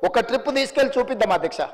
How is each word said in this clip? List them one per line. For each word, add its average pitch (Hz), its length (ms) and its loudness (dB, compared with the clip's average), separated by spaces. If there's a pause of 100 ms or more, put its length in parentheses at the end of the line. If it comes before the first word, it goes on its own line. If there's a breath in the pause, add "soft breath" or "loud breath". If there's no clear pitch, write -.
ఒక 180 160 2
ట్రిప్ 254 360 -2
తీసుకెళ్లి 269 440 0
చూపిద్దాం 233 320 0
అధ్యక్ష. 165 300 0 (120)